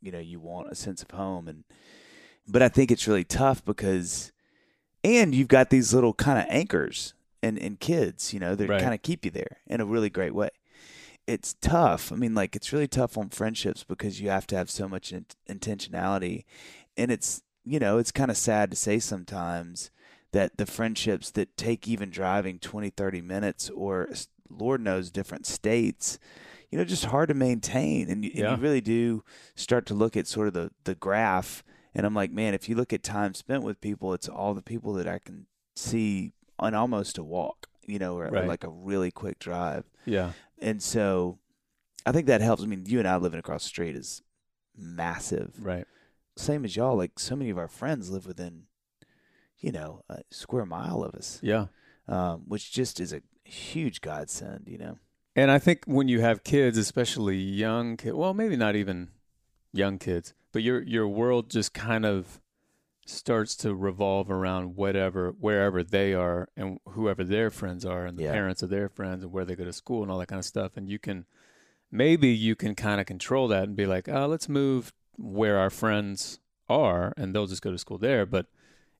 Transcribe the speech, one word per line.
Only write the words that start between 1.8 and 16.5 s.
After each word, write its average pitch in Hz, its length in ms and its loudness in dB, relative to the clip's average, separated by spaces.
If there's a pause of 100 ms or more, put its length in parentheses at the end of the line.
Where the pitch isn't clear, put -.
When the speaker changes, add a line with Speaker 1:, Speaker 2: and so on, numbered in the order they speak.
Speaker 1:
but 123 140 6
I 123 80 10
think 131 200 6
it's - 160 4
really 101 180 6
tough 135 380 2
because, 95 680 -2 (680)
and 208 320 8
you've 131 140 4
got 131 200 10
these 127 240 6
little 120 220 8
kinda 135 360 4
anchors - 640 0 (300)
and, 110 160 0
and 101 200 -6
kids, 151 540 0
you 101 80 -6
know, 90 140 0
that 101 160 0
Speaker 2:
Right. 98 100 4
Speaker 1:
kinda 110 160 2
keep - 300 -4
you 85 40 -2
there - 360 -8
in 117 160 -2
a - 20 0
really 107 240 2
great 90 260 -2
way. 101 140 0 (800)
It's - 340 -4
tough. 151 500 4
I - 60 -6
mean, 113 180 0
like, 101 220 0
it's - 160 -6
really 143 160 0
tough 123 300 0
on 101 100 -6
friendships 110 560 -4
because 98 380 -6
you 101 80 -2
have 95 160 0
to 98 100 -2
have 92 140 -2
so 98 180 -6
much 92 240 -10
in-, 92 140 -10 (200)
intentionality. 92 1000 -4 (520)